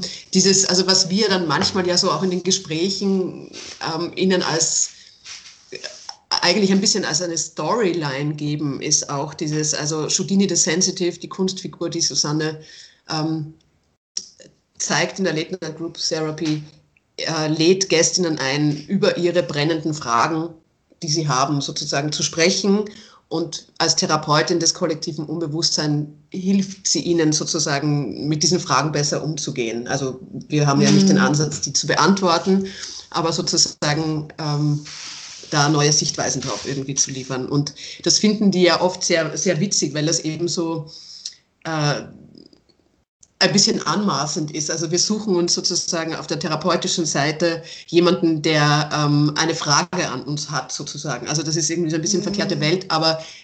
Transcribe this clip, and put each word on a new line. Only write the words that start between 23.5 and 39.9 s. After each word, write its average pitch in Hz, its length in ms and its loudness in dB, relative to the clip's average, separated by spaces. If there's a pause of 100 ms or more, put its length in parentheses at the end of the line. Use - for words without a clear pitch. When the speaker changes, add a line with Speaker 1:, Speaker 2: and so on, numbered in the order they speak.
Speaker 1:
als 160 180 2
Therapeutin 160 640 2
des 165 140 2
kollektiven 160 520 -4
Unbewusstseins 151 840 -2 (240)
hilft 190 560 0
sie - 140 0
ihnen 165 300 2
sozusagen, 143 960 -2
mit 151 160 0
diesen 180 160 4
Fragen 139 320 2
besser 147 320 -2
umzugehen. 123 640 -4
Also 135 320 -4 (300)
wir 147 180 2
haben 139 140 4
ja 139 100 8
nicht - 180 8
den - 80 6
Speaker 2:
Mhm. 127 60 4
Speaker 1:
Ansatz, 147 380 0
die 139 120 -2
zu - 140 -2
beantworten, 190 800 4 (440)
aber 165 200 0
sozusagen, 156 960 0 (120)
ähm, 147 440 0 (640)
da 147 200 4
neue 147 240 4
Sichtweisen - 480 0
drauf 113 260 -6
irgendwie 139 280 -4
zu - 160 0
liefern. 127 360 -6
Und 147 260 0 (300)
das - 160 4
finden 208 320 4
die 180 120 4
ja 165 180 6
oft 180 220 0
sehr, 156 340 0
sehr 165 220 0
witzig, 151 340 0